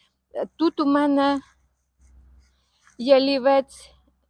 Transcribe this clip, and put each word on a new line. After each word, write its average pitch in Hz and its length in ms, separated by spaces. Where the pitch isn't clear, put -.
Е, - 220
тут 330 240
у 294 60
мене 277 540
ялівець 269 920